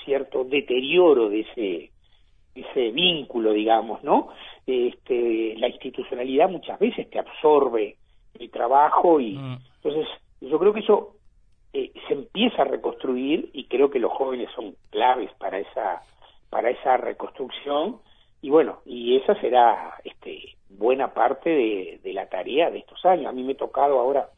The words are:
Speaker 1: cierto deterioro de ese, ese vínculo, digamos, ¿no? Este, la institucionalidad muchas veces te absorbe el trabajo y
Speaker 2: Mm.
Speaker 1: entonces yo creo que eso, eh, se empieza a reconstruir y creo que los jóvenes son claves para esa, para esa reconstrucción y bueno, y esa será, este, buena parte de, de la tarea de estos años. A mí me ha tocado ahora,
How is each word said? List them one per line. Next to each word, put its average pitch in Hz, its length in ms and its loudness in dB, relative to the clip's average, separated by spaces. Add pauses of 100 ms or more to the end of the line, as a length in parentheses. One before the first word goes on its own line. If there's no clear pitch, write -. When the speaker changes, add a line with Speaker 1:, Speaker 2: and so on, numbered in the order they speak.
Speaker 1:
cierto 135 380 -2
deterioro 135 840 4
de 107 120 -2
ese, 95 500 -6 (640)
ese 123 380 -4
vínculo, 135 600 0
digamos, 110 500 0
¿no? 180 260 0 (380)
Este, 120 920 -2
la 120 100 0
institucionalidad 131 800 -2
muchas 160 300 -10
veces - 320 -2
te 110 80 -8
absorbe 127 760 2 (420)
el 113 120 -16
trabajo 143 680 4
y 120 160 -4
Speaker 2:
Mm. 131 220 -10 (240)
Speaker 1:
entonces 151 240 -4 (340)
yo 147 180 -2
creo 196 140 4
que 214 80 -4
eso, - 340 0 (580)
eh, - 200 -6 (140)
se 156 80 -2
empieza 175 480 -2
a - 40 4
reconstruir 131 840 -4
y 131 120 -14
creo 139 260 2
que 135 80 -2
los 110 140 0
jóvenes 131 420 -4
son 107 200 -12 (160)
claves 113 480 0
para 95 200 -6
esa, 95 440 -6 (480)
para 110 200 0
esa 127 260 0
reconstrucción 143 1000 -6 (420)
y 139 100 -8
bueno, 143 360 4
y 120 300 0
esa 196 240 2
será, 117 540 4 (100)
este, - 520 -16 (120)
buena 120 440 0
parte 127 380 0
de, 104 520 -2
de 95 100 -10
la 95 160 -8
tarea 110 420 -2
de 101 80 -10
estos - 260 -12
años. 175 220 4
A 110 60 -8
mí 127 100 -8
me 131 100 -4
ha 135 40 -6
tocado 139 420 0
ahora, 131 400 0